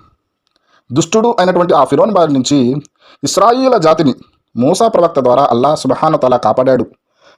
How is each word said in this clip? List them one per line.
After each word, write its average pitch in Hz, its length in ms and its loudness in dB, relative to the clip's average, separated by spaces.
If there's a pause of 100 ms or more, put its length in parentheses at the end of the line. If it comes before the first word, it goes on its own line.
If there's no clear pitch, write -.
(920)
దుష్టుడు 214 460 -2
అయినటువంటి 180 340 0
ఆ 147 100 2
ఫిరోన్ 165 280 0
బారి 165 220 0
నుంచి 131 420 0 (480)
ఇస్రాయిల 240 540 0
జాతిని 160 380 0 (420)
మూసా 160 300 0
ప్రవక్త 170 320 0
ద్వారా 127 300 2
అల్లా 131 260 0
సుబ్హానహు 151 420 -2
తఆలా 123 200 0
కాపాడాడు. 123 480 0 (520)